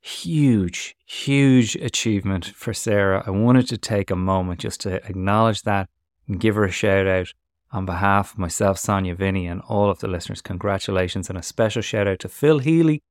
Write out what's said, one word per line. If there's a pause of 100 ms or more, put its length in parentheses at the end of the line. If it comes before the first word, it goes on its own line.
Huge, (100)
huge
achievement
for
Sarah.
I
wanted
to
take
a
moment
just
to (120)
acknowledge
that (380)
and
give
her
a
shout
out (400)
on
behalf
of
myself,
Sonia,
Vinny,
and
all
of
the
listeners.
Congratulations,
and
a
special
shout
out
to
Phil
Healy (100)